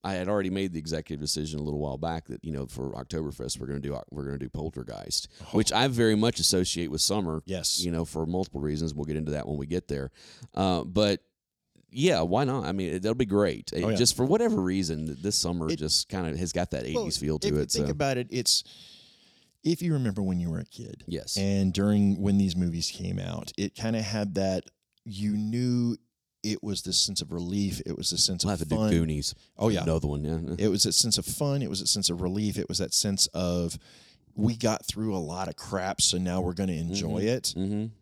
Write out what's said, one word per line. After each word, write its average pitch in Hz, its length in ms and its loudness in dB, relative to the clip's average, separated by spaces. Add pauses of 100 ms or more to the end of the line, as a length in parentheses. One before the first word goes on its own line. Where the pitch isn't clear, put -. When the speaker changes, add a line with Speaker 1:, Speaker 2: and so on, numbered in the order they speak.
Speaker 1:
I 95 100 -2
had 90 120 -2
already 101 220 2
made 95 240 -2
the 80 60 -4
executive 78 420 -4
decision 76 400 -2
a - 20 -4
little 73 160 -2
while 69 180 -4
back 82 300 -4
that, - 160 -12
you 80 80 -6
know, 69 140 -4
for 62 260 -8
Oktoberfest, 64 680 -6
we're 65 100 -8
gonna 71 120 -4
do, 69 180 -4 (140)
we're 71 140 -8
gonna 69 120 -6
do 65 120 -6
Poltergeist, 64 800 -6 (120)
Speaker 2:
Oh. - 40 -12 (120)
Speaker 1:
which 110 140 4
I 120 160 4
very 117 280 6
much 113 260 4
associate 87 500 2
with 78 80 -4
summer, 85 460 0
Speaker 2:
Yes. 92 340 -2
Speaker 1:
you 90 100 0
know, 82 140 0
for 80 220 -4
multiple 90 340 -2
reasons. 76 340 -2
We'll 73 120 -4
get 76 100 -4
into 76 160 -2
that 71 160 -4
when 73 80 -4
we 71 100 -4
get 87 220 -4
there. 69 240 -4 (420)
Uh, 90 300 2
but, 98 400 2 (680)
yeah, 135 300 4
why 90 240 2
not? 127 220 -2
I 87 80 -2
mean, 90 220 -2
it, 90 60 -2
that'll 110 140 0
be 127 100 0
great. 98 460 2
It, 85 140 -2
Speaker 2:
Oh, 110 60 2
yeah. 104 40 2
Speaker 1:
just 117 220 4
for 127 80 2
whatever 214 340 4
reason, 90 460 0
th-, 69 160 -6
this 101 160 0
summer 85 340 0
Speaker 2:
It 80 80 0
Speaker 1:
just - 300 0
kinda 87 280 -2
has 85 140 -2
got 87 200 -2
that 64 120 -2
Speaker 2:
Well, 80 200 -2
Speaker 1:
eighties 80 120 -2
feel 76 240 0
to - 80 0
Speaker 2:
if - 60 2
you 76 80 4
Speaker 1:
it, - 100 -2
Speaker 2:
think 71 140 2
Speaker 1:
so. 71 80 0
Speaker 2:
about 135 240 0
it, 123 120 -4
it's, - 360 2 (1000)
if 160 180 2
you 170 120 2
remember 110 280 0
when 92 200 0
you 85 80 -2
were 82 100 -2
a - 60 -8
kid, - 420 -14
Speaker 1:
Yes. - 300 -4
Speaker 2:
and 98 340 4
during 101 500 6
when 98 160 4
these 92 200 4
movies 85 360 0
came 92 260 -4
out, 87 380 -6
it 101 160 -2
kinda 110 280 -2
had 104 340 -2
that, 95 300 2 (400)
you 104 320 -2
knew 120 580 0 (480)
it 107 200 -2
was 101 200 -2
this 92 160 0
sense - 220 0
of 78 100 -8
relief. 90 540 0
It 82 120 -6
was - 140 -2
a 85 60 -2
sense - 260 2
Speaker 1:
We'll 101 100 2
Speaker 2:
of 85 60 -2
Speaker 1:
have 80 80 -2
to 76 80 0
do 110 60 2
Speaker 2:
fun. 107 100 4
Speaker 1:
Goonies. 80 420 2 (240)
Speaker 2:
Oh, 113 120 4
yeah. 92 140 2
Speaker 1:
Another 80 240 2
one, 73 160 -2
yeah. 80 340 -2
Speaker 2:
It 107 100 2
was 98 180 4
a 87 60 0
sense - 260 4
of 98 80 -4
fun. 143 360 -2
It 78 80 -4
was 95 120 -4
a - 60 -2
sense 98 220 2
of 87 120 -2
relief. 101 360 0
It - 100 -4
was 90 120 -4
that - 140 -2
sense 98 340 2
of, 87 500 0 (580)
we 113 200 2
got 117 300 -2
through 107 300 -4
a 92 40 -2
lot 85 280 -4
of 85 80 -8
crap, 95 460 -4
so - 160 2
now 92 240 0
we're 90 120 -2
gonna 95 200 -2
enjoy 85 480 -2
Speaker 1:
Mm-hmm. 104 60 0
Speaker 2:
it. - 280 -2
Speaker 1:
Mm-hmm. 104 300 -2 (160)